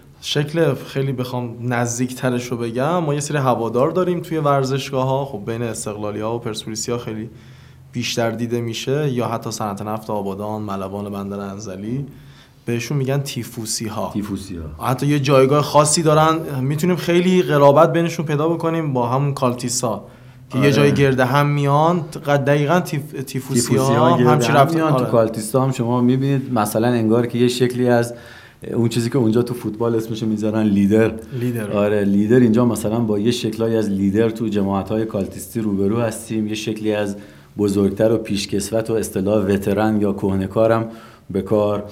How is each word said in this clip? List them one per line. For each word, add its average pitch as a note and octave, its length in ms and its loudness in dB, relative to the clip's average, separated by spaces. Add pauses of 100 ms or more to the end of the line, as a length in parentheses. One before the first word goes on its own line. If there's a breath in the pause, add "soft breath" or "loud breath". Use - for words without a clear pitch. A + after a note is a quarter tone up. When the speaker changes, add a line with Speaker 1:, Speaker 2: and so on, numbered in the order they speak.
(200)
Speaker 1:
شکل D3+ 540 0
خیلی C3+ 380 -4
بخوام B2 480 -6
نزدیکترش A#2+ 840 -2
رو A#2+ 100 -6
بگم، B2 420 -2
ما D3 160 0
یه D3 60 -2
سری D3 160 -4
هوادار A#2+ 540 2
داریم F3 300 0
توی D#3+ 180 -4
ورزشگاه‌ها، C3+ 840 0
خب G#2 220 -10
بین A#2 160 -4
استقلالی‌ها G#2+ 760 -6
و - 20 -4
پرسپولیسی‌ها A2+ 600 -6
خیلی A2 320 -10 (640 loud breath)
بیشتر A#2 380 -2
دیده A#2 300 -4
می‌شه، C3 520 -4
یا A#2 160 -2
حتی A#2 220 -6
صنعت G#2 320 -6
نفت A2 280 -8
آبادان، G#2 520 -6
ملوان G2+ 500 -8
بندر G2 280 -8
انزلی، G2+ 680 -10 (600 loud breath)
بهشون A#2+ 300 -4
می‌گن C3+ 220 0
تیفوسی‌ها. A2 920 -6
Speaker 2:
تیفوسی‌ها. F#2+ 760 -8
Speaker 1:
حتی C3 200 0
یه D3 140 2
جایگاه C3+ 420 6
خاصی D3+ 400 4
دارن، D#3 580 2
می‌تونیم D3+ 360 0
خیلی F3 460 2
قرابت D3 500 6
بینشون E3 340 -2
پیدا D3+ 220 0
بکنیم E3 440 -2
با A#2+ 160 0
همون C#3 260 0
کالتیسا A#2+ 680 -2 (460 loud breath)
که B2+ 80 -4
Speaker 2:
آره. C#3 80 4
Speaker 1:
یه C#3+ 60 6
جای C#3+ 220 4
گرد C3 260 2
هم C3+ 260 4
میان، D3 540 2
قد-، C#3+ 440 -2
دقیقاً D3 360 2
تیف-، D3+ 460 -6
تیفوسی‌ها C3 580 0
Speaker 2:
تیفوسی‌ها C#3 340 4
گرد B2 80 6
Speaker 1:
همچین B2 240 4
Speaker 2:
هم D3 100 6
Speaker 1:
رفت-، D#3+ 140 4
Speaker 2:
میان. D#3+ 180 2
Speaker 1:
آره. B2+ 120 2
Speaker 2:
تو A2+ 60 -2
کالتیسا A2+ 520 2
هم C3+ 100 0
شما B2 280 0
می‌بینید C3 520 2
مثلاً A2 360 2
انگار A#2 380 2
که A#2+ 120 -4
یه B2 100 6
شکلی B2 400 0
از A#2 260 2 (600 loud breath)
اون A#2 140 2
چیزی A#2 220 0
که C#3 80 0
اونجا A#2 240 2
تو B2 120 -4
فوتبال A#2 400 -4
اسمشو A2+ 320 -4
می‌ذارن G#2+ 360 -2
لیدر. G#2+ 500 4 (280)
Speaker 1:
لیدر. A#2 320 -4
Speaker 2:
آره، G#2 320 2
لیدر G#2 360 4
اینجا A#2+ 240 6
مثلاً A2 360 0
با G#2+ 180 0
یه A2 120 2
شکلایی A2+ 460 -2
از G#2+ 140 0
لیدر G2+ 400 2
تو A2 180 -4
جماعت‌های G2+ 560 -2
کالتیستی G#2 560 -6
روبرو G2+ 400 0
هستیم، A2 460 -4
یه G#2+ 80 -4
شکلی G#2+ 380 -4
از G#2 240 -2 (420 loud breath)
بزرگتر G2+ 540 2
و A2+ 40 2
پیشکسوت G#2+ 760 -4
و A2+ 40 0
اصطلاح G2+ 500 0
وترن G2+ 560 0
یا G2+ 120 0
کهنه‌کارم G#2+ 760 0 (420 loud breath)
به F#2+ 120 -2
کار G#2 500 0